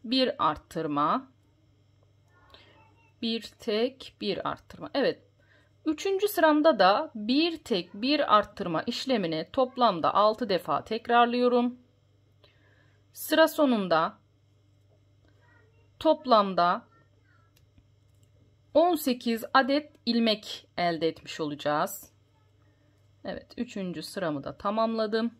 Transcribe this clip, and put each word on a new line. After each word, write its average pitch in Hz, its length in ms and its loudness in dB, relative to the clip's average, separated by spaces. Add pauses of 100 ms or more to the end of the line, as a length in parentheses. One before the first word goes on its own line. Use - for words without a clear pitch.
bir 254 440 0
arttırma. 160 800 -2 (1900)
Bir 226 200 -6 (160)
tek, 226 640 -6
bir 196 280 -6
arttırma. - 460 -12
Evet. 226 280 -2 (600)
Üçüncü 392 440 -2
sıramda 302 500 4
da 214 360 4
bir 277 420 0
tek, 180 380 -4
bir 262 420 2
arttırma 185 460 -2
işlemini 190 720 -4
toplamda 240 600 0
altı 214 340 2
defa 160 360 -2
tekrarlıyorum. 240 920 2 (1300)
Sıra 311 360 2
sonunda 208 720 0 (1800)
toplamda 208 880 2 (1900)
on 339 200 4
sekiz 240 500 -4 (100)
adet 277 380 2 (140)
ilmek 226 600 -2 (100)
elde 170 320 -2
etmiş - 320 -10
olacağız. 147 720 -4 (1120)
Evet, - 320 -14
üçüncü 185 460 -8
sıramı 151 420 -6
da 143 140 -12
tamamladım. 220 800 -2